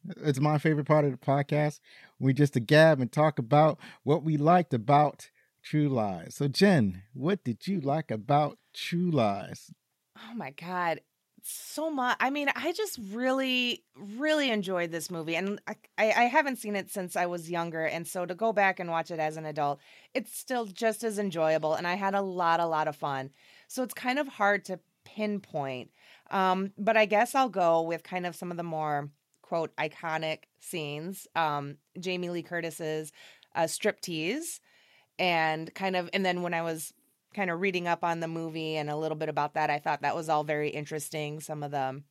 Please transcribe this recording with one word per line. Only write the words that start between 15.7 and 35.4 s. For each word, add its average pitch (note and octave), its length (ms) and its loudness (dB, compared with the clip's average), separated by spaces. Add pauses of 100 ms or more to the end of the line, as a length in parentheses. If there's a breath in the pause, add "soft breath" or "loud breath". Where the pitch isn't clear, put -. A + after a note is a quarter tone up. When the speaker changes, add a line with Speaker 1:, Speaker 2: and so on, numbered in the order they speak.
Speaker 2:
I, G#3+ 140 4
I A#3 160 4
haven't C4+ 320 2
seen G#3 180 -4
it F#3 120 -6
since F#3 280 -6
I F3+ 80 2
was E3+ 260 -6
younger. E3+ 320 -2
And E3 240 -2
so F3+ 180 -4
to F3 100 -8
go A3 180 0
back F#3+ 260 2
and F3 100 -6
watch E3 220 -2
it E3 80 -6
as D#3 160 -2
an D#3+ 100 -10
adult, D3 360 -2 (320 soft breath)
it's - 240 -6
still B3 280 -4
just A3 380 -2
as G#3 160 -2
enjoyable. D#3+ 540 2
And E3+ 120 -2
I F3 100 0
had G3 200 0
a G3+ 60 2
lot, F3 400 2
a E3+ 60 2
lot D#3 200 0
of D3+ 80 -4
fun. C#3 360 -4 (360 soft breath)
So B3+ 160 -6
it's B3 100 -8
kind B3+ 240 -2
of C#4+ 120 -2
hard G3+ 360 0
to F3 140 -8 (240)
pinpoint. E3 880 -6 (400 soft breath)
Um, F#3+ 460 2
but G#3 180 2
I A3 100 6
guess G#3 280 2
I'll C4 160 2
go E3+ 320 4
with E3 220 -4
kind F3+ 240 -6
of E3+ 80 -8
some F3+ 160 -8
of F3 60 -8
the E3+ 60 -6
more, D3+ 460 -2 (320)
quote, D#3+ 360 -4
iconic D#3+ 640 -4 (180)
scenes. D#3 680 -8 (100)
Um, D3 420 -2 (220)
Jamie F3+ 300 -4
Lee E3+ 140 -6
Curtis's, D#3+ 680 -6 (440 soft breath)
uh, E3 80 0
striptease F#3 960 -4 (580 soft breath)
and D#3+ 560 0